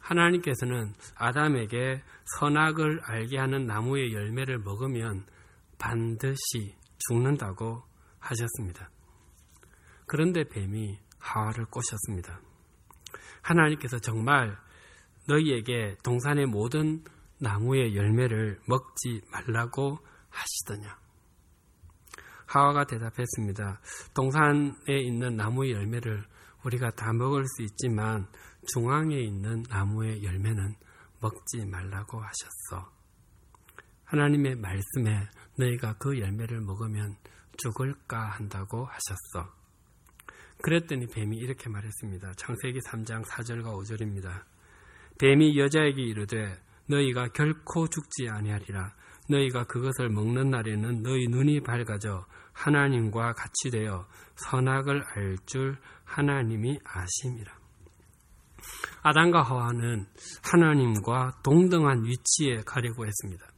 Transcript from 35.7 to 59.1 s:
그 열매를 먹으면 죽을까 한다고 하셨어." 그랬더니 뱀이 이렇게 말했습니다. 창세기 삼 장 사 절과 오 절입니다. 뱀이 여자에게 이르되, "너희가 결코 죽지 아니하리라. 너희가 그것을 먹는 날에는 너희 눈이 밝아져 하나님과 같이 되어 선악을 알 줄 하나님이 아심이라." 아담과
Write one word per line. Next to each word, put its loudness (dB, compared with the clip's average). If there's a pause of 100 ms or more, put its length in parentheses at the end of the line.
그 -4
열매를 -4
먹으면 -6 (400)
죽을까 -4
한다고 -6
하셨어." -10 (1040)
그랬더니 0
뱀이 -4
이렇게 -8
말했습니다. -8
창세기 -6
삼 -8
장 -6
사 -8
절과 -6
오 -8
절입니다. -6 (760)
뱀이 8
여자에게 4
이르되, -4 (260)
"너희가 2
결코 0
죽지 -6
아니하리라. -4 (340)
너희가 2
그것을 -2
먹는 2
날에는 -2
너희 0
눈이 4
밝아져 -4 (260)
하나님과 2
같이 -6
되어 -2 (300)
선악을 0 (140)
알 -2 (100)
줄 -4 (260)
하나님이 0
아심이라." -8 (1500)
아담과 8